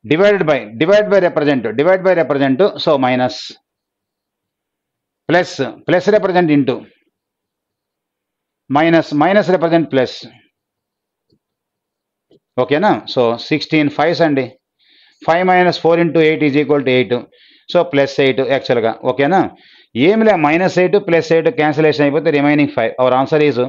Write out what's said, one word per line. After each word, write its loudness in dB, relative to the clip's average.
divided 2
by, 2
divide 2
by 2
represent, 0
divide 2
by 2
represent, -2
so 0
minus, -2
plus, 0
plus 0
represent 0
into, 0
minus, 0
minus 2
represent 0
plus. 0
ఓకేనా? 0
So 0
సిక్స్టీన్ -2
ఫైవ్స్ 0
అండి. -2
ఫైవ్ 0
మైనస్ 2
ఫోర్ 2
ఇంటూ 0
ఎయిట్ 0
ఈజ్ 0
ఈక్వల్ 0
టు 0
ఎయిట్. 0
So 4
ప్లస్ 0
ఎయిట్ 0
యాక్చువల్‌గా. 0
ఓకేనా? 0
ఏం 2
లే, 4
మైనస్ 0
ఎయిట్, 2
ప్లస్ 0
ఎయిట్, 2
క్యాన్సిలేషన్ 2
అయిపోతే 0
remaining 2
five. -2
Our 2
answer 0
is -2